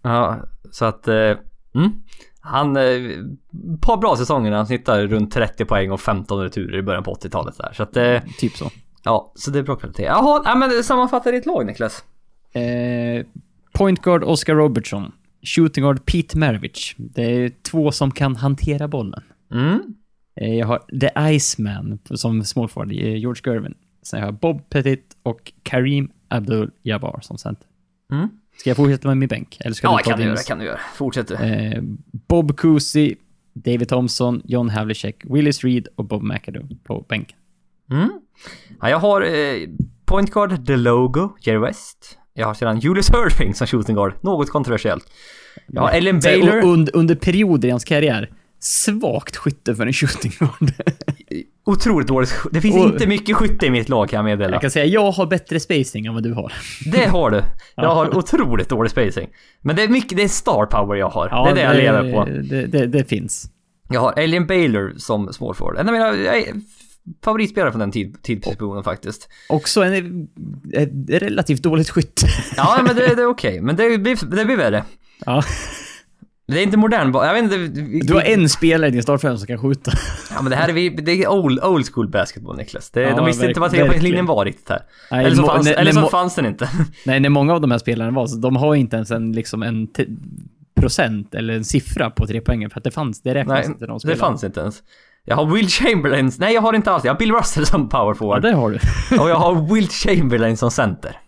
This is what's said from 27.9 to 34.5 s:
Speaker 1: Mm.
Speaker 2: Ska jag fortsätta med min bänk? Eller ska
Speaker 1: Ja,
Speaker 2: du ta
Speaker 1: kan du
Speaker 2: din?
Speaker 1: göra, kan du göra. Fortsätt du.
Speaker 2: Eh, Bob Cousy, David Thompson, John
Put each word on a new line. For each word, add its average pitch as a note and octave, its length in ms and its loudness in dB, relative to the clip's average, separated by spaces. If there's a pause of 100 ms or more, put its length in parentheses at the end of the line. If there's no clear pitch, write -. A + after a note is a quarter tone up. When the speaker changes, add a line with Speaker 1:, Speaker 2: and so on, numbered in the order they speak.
Speaker 1:
Mm. E3 160 -2 (280)
Speaker 2:
Ska - 140 -4
jag B2+ 60 2
fortsätta C#3 320 2
med C3+ 80 2
min C3+ 120 0
bänk? - 320 -8
Eller A2+ 140 -6
ska - 120 -4
Speaker 1:
Ja, D#3+ 100 4
Speaker 2:
du A#2 60 2
ta A#2 80 0
Speaker 1:
kan A2+ 80 0
du A2 60 0
Speaker 2:
din? - 80 0
Speaker 1:
göra, - 100 -4
kan - 160 -6
du G#2+ 60 -10
göra. C2+ 160 -8 (140)
Fortsätt B2+ 340 -4
du. F2+ 60 -8
Speaker 2:
Eh, A2 480 -2 (460)
Bob D#3 280 2
Cousy, D3+ 580 2 (400)
David A#2+ 340 -2
Thompson, B2 560 0
John A#2+ 260 -2